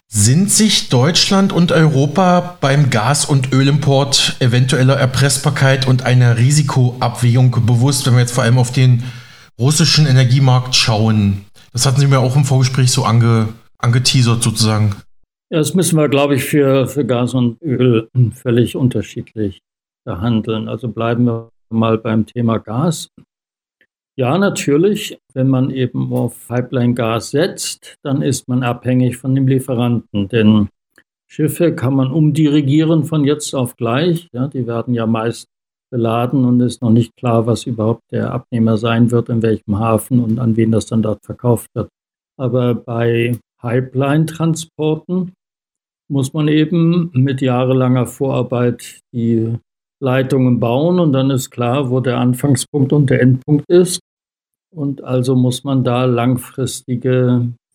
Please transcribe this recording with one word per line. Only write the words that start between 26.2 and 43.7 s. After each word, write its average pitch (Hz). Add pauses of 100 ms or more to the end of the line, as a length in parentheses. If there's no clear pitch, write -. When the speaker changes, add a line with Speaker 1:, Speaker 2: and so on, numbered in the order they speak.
Speaker 2:
Pipeline-Gas 120
setzt, -
dann 143
ist 139
man 127
abhängig 123
von 131
dem 135
Lieferanten, 120
denn 107 (580)
Schiffe 156
kann 135
man 131
umdirigieren 151
von 156
jetzt 147
auf 123
gleich. 151
Ja, 127
die 131
werden 117
ja 113
meist 113 (440)
beladen 120
und 123
ist 120
noch 113
nicht 117
klar, 113
was 110
überhaupt 113
der 113
Abnehmer 117
sein 117
wird, 117
in 117
welchem 104
Hafen 113
und 113
an 117
wen 113
das 110
dann 113
dort 107
verkauft -
wird. - (480)
Aber 123
bei 117 (220)
Pipeline-Transporten 156 (720)